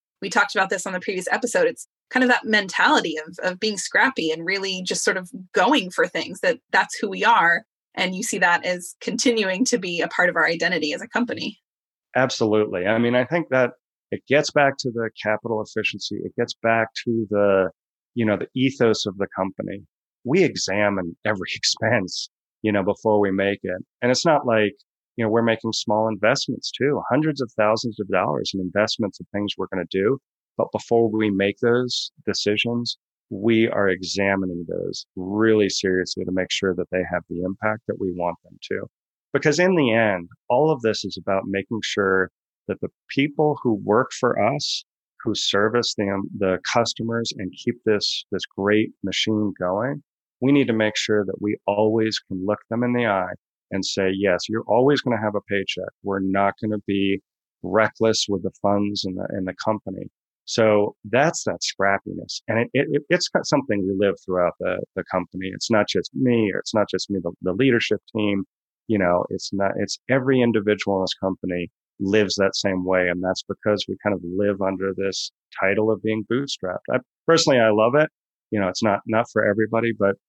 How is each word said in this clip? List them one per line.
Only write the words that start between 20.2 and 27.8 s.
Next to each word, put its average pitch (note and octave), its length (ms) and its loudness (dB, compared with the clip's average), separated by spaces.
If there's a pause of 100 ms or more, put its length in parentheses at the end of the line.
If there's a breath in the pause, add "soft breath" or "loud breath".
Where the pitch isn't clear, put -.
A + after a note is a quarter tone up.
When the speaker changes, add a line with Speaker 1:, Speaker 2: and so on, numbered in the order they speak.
Speaker 2:
We D#3+ 200 2
examine G2+ 720 0 (100)
every G#2 240 -2
<laughs> - 60 -6
expense, - 720 -2 (320)
you G#2+ 100 0
know, G2+ 120 2
before G#2 360 2
we G2+ 120 2
make G2 320 0
it. F#2 180 -6 (200)
And B2 100 2
it's - 140 0
not D3 220 4
like, G#2+ 260 4 (440)
you A#2 80 0
know, A2 40 2
we're A2+ 120 2
making A2+ 320 0
small A2 340 0
investments A2 640 0
too, C3 380 -2
hundreds C#3+ 320 0
of A#2 160 -6
thousands A2 420 0